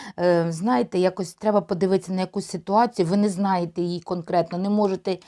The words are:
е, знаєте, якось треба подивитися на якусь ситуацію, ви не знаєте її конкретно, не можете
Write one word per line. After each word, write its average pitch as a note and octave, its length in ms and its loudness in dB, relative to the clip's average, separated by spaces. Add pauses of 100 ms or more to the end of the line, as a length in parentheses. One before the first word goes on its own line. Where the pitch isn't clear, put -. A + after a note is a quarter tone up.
(200)
е, E3+ 320 4
знаєте, G3 480 0
якось F#3 340 0
треба G#3 280 2
подивитися F#3+ 520 0
на F#3 80 -2
якусь F#3+ 260 -4
ситуацію, G3+ 600 0
ви F#3 100 2
не G#3 120 2
знаєте F3+ 520 -2
її F3 180 -2
конкретно, F3 580 -2
не F#3+ 120 -2
можете F#3+ 480 0 (100)